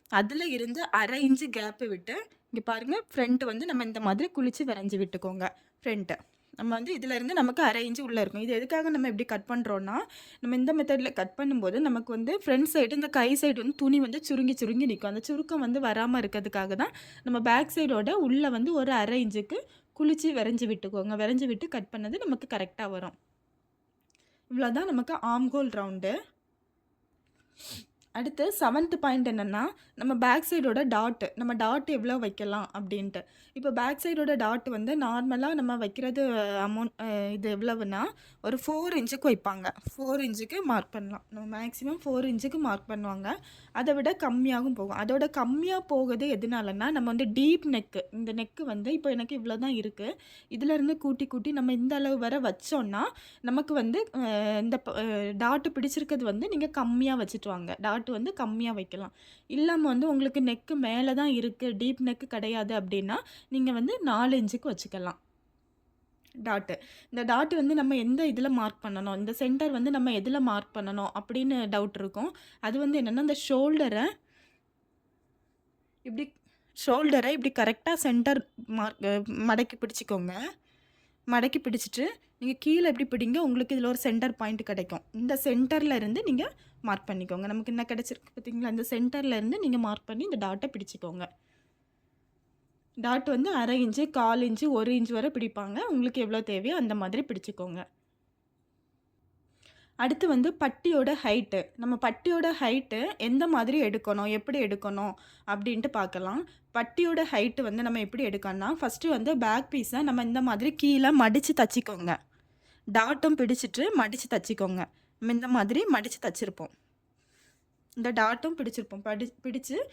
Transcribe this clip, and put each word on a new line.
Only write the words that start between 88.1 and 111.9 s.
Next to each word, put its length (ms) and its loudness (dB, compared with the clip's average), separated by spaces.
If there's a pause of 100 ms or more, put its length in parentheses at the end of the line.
பாத்தீங்களா? 280 -4
இந்த 200 -2
சென்டர்ல 340 0
இருந்து 340 0
நீங்க 200 2
மார்க் 280 -2
பண்ணி 240 -6
இந்த 160 -2
டாட்டை 240 -4
பிடிச்சிக்கோங்க. 560 -10 (1700)
டாட் 300 0
வந்து 300 2
அரை 320 2
இன்ச்சு, 240 0
கால் 300 4
இன்ச்சு, 280 0
ஒரு 240 2
இன்ச் 200 2
வரை 180 0
பிடிப்பாங்க. 480 -6
உங்களுக்கு 420 0
எவ்வளோ 200 -2
தேவையோ 360 -2
அந்த 180 0
மாதிரி 320 -2
பிடிச்சிக்கோங்க. 580 -10 (2000)
அடுத்து 320 2
வந்து 320 4
பட்டியோட 640 2
ஹைட்டு. 440 0 (100)
நம்ம 260 -2
பட்டியோட 580 2
ஹைட்டு 560 -2
எந்த 300 2
மாதிரி 360 4
எடுக்கணும், 480 0
எப்படி 320 -2
எடுக்கணும் 500 -4 (340)
அப்படின்ட்டு 400 -2
பார்க்கலாம். 640 -2 (260)
பட்டியோட 580 2
ஹைட்டு 300 2
வந்து 200 -2
நம்ம 180 0
எப்படி 260 -2
எடுக்கணும்னா, 420 -4 (120)
ஃபஸ்ட்டு 280 -2
வந்து 300 2
பேக் 320 2
பீஸை 320 -2
நம்ம 200 2
இந்த 200 0
மாதிரி 320 0
கீழே 440 6
மடிச்சு 380 6
தச்சிக்கோங்க. 600 2 (800)